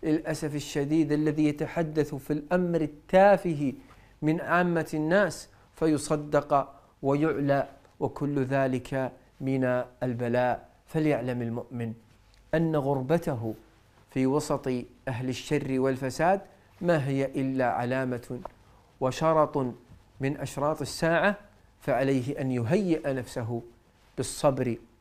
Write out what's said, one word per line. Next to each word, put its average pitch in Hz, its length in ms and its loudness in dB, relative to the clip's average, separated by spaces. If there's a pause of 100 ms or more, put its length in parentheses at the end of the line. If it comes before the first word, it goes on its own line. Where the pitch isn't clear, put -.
للأسف 156 520 -2
الشديد 147 560 0
الذي 151 340 2
يتحدث 151 720 -2
في 139 180 -6
الأمر 170 480 0
التافه 170 920 4 (480)
من 156 200 2
عامة 165 520 2
الناس 160 560 0 (260)
فيصدق 147 1000 0 (300)
ويعلى، 139 640 2 (320)
وكل 143 440 -2
ذلك 131 680 -2 (300)
من 135 220 0 (400)
البلاء. 123 680 -2 (160)
فليعلم 127 560 0
المؤمن 117 520 -6 (600)
أن 160 220 2
غربته 135 760 0 (560)
في 131 180 0
وسط 143 400 0 (400)
أهل 127 220 -4
الشر 135 500 -2
والفساد 135 640 0 (400)
ما 165 260 2
هي 135 180 0
إلا 135 400 0
علامة 123 720 -2 (600)
وشرط 151 580 2 (640)
من 139 180 -2
أشراط 147 440 -4
الساعة، 165 560 2 (440)
فعليه 135 600 0
أن 131 100 -2
يهيئ 156 640 0
نفسه 120 480 -6 (560)
بالصبر 127 600 0 (240)